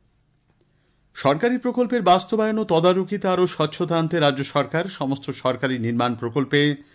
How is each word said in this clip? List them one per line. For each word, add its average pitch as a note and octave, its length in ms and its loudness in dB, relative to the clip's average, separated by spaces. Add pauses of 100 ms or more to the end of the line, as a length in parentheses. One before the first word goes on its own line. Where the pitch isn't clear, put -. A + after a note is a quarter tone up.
(1160)
সরকারি F#3+ 440 0
প্রকল্পের A#3+ 440 0
বাস্তবায়ন G#3+ 560 2
ও G#3+ 60 -2
তদারকিতে F#3 640 2
আরও F3+ 180 2
স্বচ্ছতা E3 520 -2
আনতে E3 200 0
রাজ্য C#3 260 2
সরকার C#3+ 400 -2
সমস্ত C#3 460 -6
সরকারি B2+ 480 -2
নির্মাণ A#2+ 360 0
প্রকল্পে C#3+ 640 0 (180)